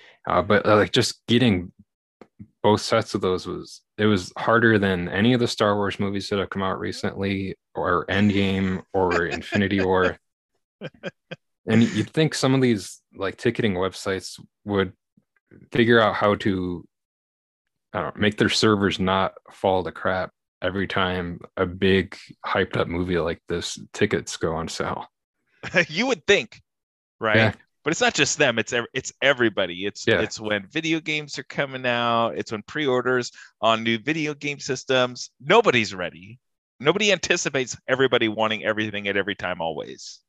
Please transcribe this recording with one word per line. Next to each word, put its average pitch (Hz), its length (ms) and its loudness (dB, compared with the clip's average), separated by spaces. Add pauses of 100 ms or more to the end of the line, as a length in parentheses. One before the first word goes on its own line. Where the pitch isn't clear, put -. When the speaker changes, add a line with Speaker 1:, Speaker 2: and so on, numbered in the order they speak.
(280)
Speaker 1:
Uh, 90 140 2
but, 101 240 2
uh, 107 100 6
like, 101 160 2
just - 340 -2
getting 113 460 2 (920)
both 104 200 4
sets - 320 0
of 101 80 -2
those 92 240 -2
was, - 340 -12 (160)
it 107 80 0
was 98 320 2
harder 113 420 4
than 95 300 0
any 107 240 2
of 123 80 2
the 117 80 0
Star 104 280 2
Wars 98 220 -4
movies 101 300 -4
that 101 100 -2
have 92 120 -4
come 98 120 -6
out 95 160 -2
recently, 98 760 -6 (180)
or 90 320 0
Endgame, 95 760 2 (100)
or 87 340 2
Infinity 95 560 0
War. 92 360 2 (640)
Speaker 2:
<laughs> 180 100 -14 (760)
Speaker 1:
And 113 180 4
you'd 104 260 -2
think 156 240 0
some 131 200 2
of 135 80 4
these, 117 380 0 (140)
like, 95 220 -6
ticketing 117 380 0
websites 92 680 -6 (240)
would 98 280 0 (800)
figure 117 300 6
out 104 140 4
how 104 220 2
to, 92 520 -2 (1040)
I - 80 -4
don't - 160 -6
know, - 40 -12
make 104 180 2
their 107 100 4
servers 101 500 2
not 95 360 0 (180)
fall 95 320 0
to 82 80 -8
crap 92 380 -4 (320)
every 92 260 -2
time 90 500 -2 (200)
a 92 80 0
big 95 500 0 (280)
hyped - 340 -2
up 92 100 -2
movie 87 300 -2
like 82 280 -4
this - 320 -6 (140)
tickets - 460 -2
go 80 160 -2
on 82 140 -6
sale. - 380 -8 (560)
Speaker 2:
<laughs> 170 260 0
You 180 180 -2
would 233 200 -4
think, 175 340 2 (600)
right? 110 160 2
Speaker 1:
Yeah. 107 160 4 (320)
Speaker 2:
But 151 80 -2
it's - 80 -4
not 240 140 2
just 143 240 0
them. 127 200 2
It's 110 140 -4
ev-, 120 220 -2
it's - 180 -6 (100)
everybody. 104 600 2
It's, - 220 -6
Speaker 1:
Yeah. 104 160 4
Speaker 2:
it's - 180 -6
when 104 260 -4
video 160 320 -2
games 151 400 -8
are 135 60 -12
coming 135 420 -6
out. 117 520 2
It's 107 140 -8
when 107 100 -8
pre-orders 127 680 0 (300)
on 113 240 2
new 113 140 0
video 151 360 -4
game 143 260 -10
systems. 127 720 -2 (100)
Nobody's 135 540 4
ready. 90 460 -10 (400)
Nobody 196 320 2
anticipates 156 640 -2 (100)
everybody 127 420 2
wanting 107 360 -2
everything 104 440 -2
at 101 100 0
every 98 180 -2
time 90 240 -6
always. 71 680 -10